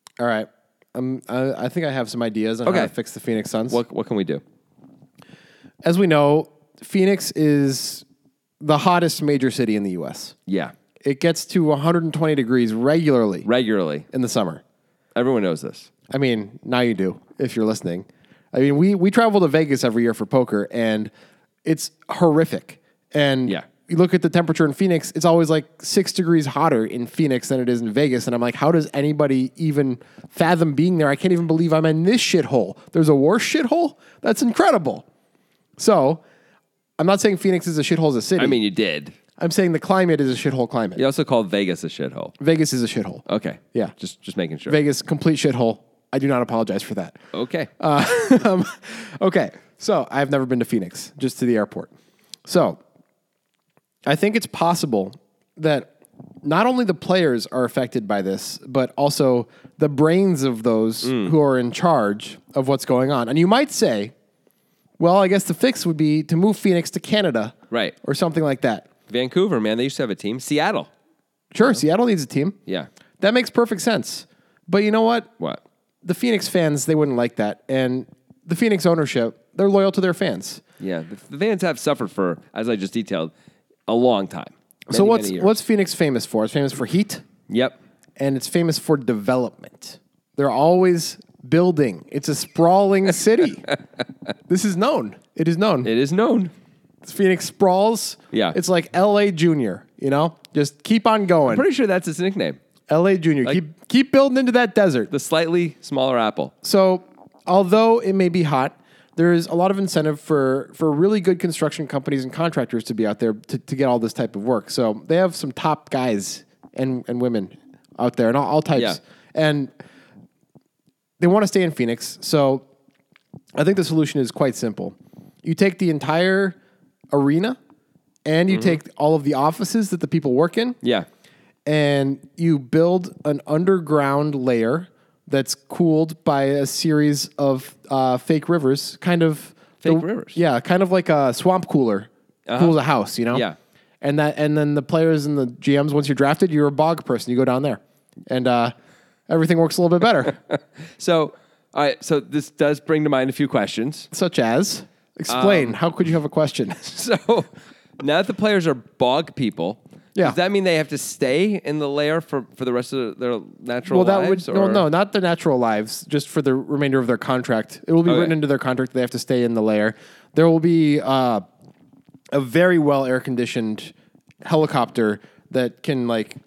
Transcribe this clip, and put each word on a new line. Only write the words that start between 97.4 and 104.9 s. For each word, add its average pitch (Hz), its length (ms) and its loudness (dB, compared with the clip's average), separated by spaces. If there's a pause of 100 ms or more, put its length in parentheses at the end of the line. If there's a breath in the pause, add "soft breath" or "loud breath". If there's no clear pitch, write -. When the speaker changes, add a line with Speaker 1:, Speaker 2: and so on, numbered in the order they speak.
Speaker 1:
sprawls. 196 720 2 (140 soft breath)
Speaker 2:
Yeah. 107 260 0
Speaker 1:
It's 175 120 -2
like 175 260 0
L 202 240 4
A 202 120 2
Junior, 151 540 0 (140)
you 139 120 -4
know? 151 260 0 (180)
Just 143 300 -2
keep 220 220 0
on 214 200 2
going. 160 260 4
Speaker 2:
I'm - 60 -2
pretty 294 160 2
sure 247 120 0
that's 185 220 -2
its 156 100 -6
nickname. 175 400 -4 (300)
Speaker 1:
L 165 180 2
A 190 120 2
Junior. 151 260 2
Speaker 2:
Like 135 120 0
Speaker 1:
Keep, 160 320 -6
keep 254 240 2
building 269 260 4
into 247 140 2
that 233 220 2
desert. 151 360 2